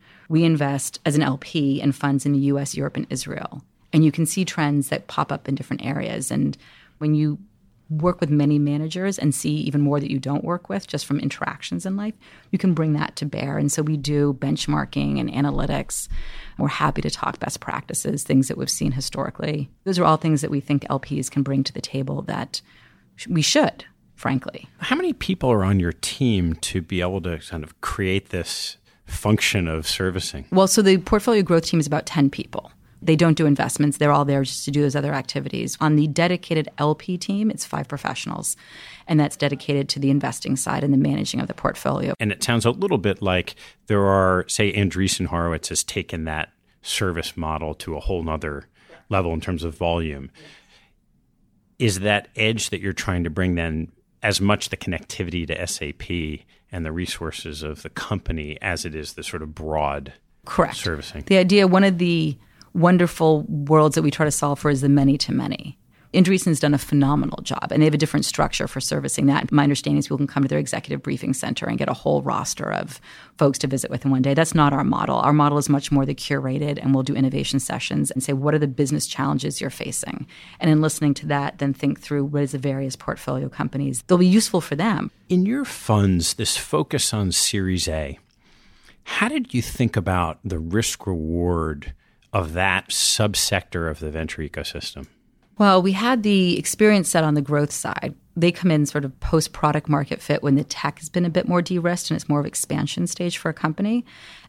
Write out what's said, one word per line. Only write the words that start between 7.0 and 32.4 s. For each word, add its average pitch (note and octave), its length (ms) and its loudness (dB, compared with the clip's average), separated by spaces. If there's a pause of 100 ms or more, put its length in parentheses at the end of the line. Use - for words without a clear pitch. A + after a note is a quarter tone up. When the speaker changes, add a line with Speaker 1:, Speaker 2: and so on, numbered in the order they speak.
Speaker 1:
you D3+ 240 0 (520)
work D#3+ 280 0
with D3+ 120 0
many D3 280 4
managers D#3+ 600 -2
and C#3+ 160 2
see - 220 -4
even D3 240 0
more C#3+ 200 2
that C3+ 100 -4
you C#3 80 -2
don't C3 240 -4
work F3 280 -6
with G3 160 -6
just - 180 -6
from C#3+ 160 -2
interactions - 640 -6
in F#3+ 140 -4
life, G#3+ 160 -4 (360)
you F#3 80 0
can F#3+ 140 4
bring D#3 220 2
that D3+ 200 -2
to - 120 -6
bear. C#3 320 -4
And D3 120 0
so D#3 120 0
we D3+ 160 0
do C#3+ 420 0
benchmarking C#3+ 800 -2
and A#2 100 -4
analytics. C#3+ 800 -2 (480)
We're C#3+ 120 0
happy D3 340 -2
to D3+ 80 -4
talk - 300 -6
best - 200 -8
practices, - 640 -8
things C3+ 260 2
that - 80 -6
we've C3 140 -6
seen - 220 -2
historically. C#3 760 -6 (160)
Those F#3+ 140 -2
are F3+ 60 4
all D#3 120 6
things D#3 240 2
that D3 100 -4
we C#3+ 100 -2
think C#3+ 280 0
L C#3 100 0
Ps C#3 300 -6
can C#3+ 140 0
bring C#3 200 0
to - 120 -8
the - 80 -8
table C3+ 400 -6
that - 400 -8 (540)
sh-, - 120 -16
we E3 140 2
should, - 420 2 (300)
frankly. - 520 -4 (120)
Speaker 2:
How - 180 -2
many F4 160 0
people D#3+ 400 0
are G#2 100 4
on G2 160 4
your E2+ 140 2
team F#2+ 720 0
to - 180 -4
be F2 220 -4
able F#2 180 -2
to E2 180 -4
kind D#2 240 -10
of - 200 -18
create F#2+ 480 -2
this - 480 -6 (260)
function G#2 640 2
of D#2+ 180 -4
servicing? F#2 640 -4
Speaker 1:
Well, F#3+ 180 6
so A3 120 2
the F#3+ 160 8
portfolio G#3 460 2
growth E3 240 2
team E3+ 140 2
is C#3+ 60 2
about D3 200 -4
ten C#3 240 2
people. - 420 -10 (300)